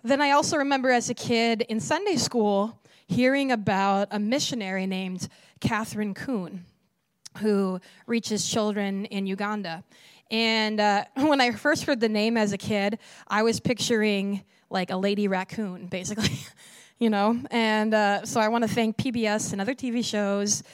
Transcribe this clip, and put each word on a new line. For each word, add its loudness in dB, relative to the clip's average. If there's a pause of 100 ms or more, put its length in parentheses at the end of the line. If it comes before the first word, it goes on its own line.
then 2
I 4
also 2
remember 2
as 2
a -2
kid 0
in -2
Sunday 0
school 0 (280)
hearing 2
about 2
a -2
missionary -2
named -4 (340)
Catherine -2
Kuhn, -6 (760)
who 0 (260)
reaches -2
children -2
in -4
Uganda. -6 (480)
And, 0
uh, 2
<laughs> -20
when 4
I 4
first 0
heard 0
the 2
name 2
as 2
a -4
kid, -2 (260)
I 2
was 2
picturing, 0 (260)
like, -2
a -2
lady 0
raccoon, -4
basically, -4 (280)
<laughs> -20
you 2
know? 2 (100)
And, 2
uh, 2
so -2
I 4
wanna 0
thank 0
P -2
B -2
S 0
and -6
other -2
T -6
V -2
shows -2 (120)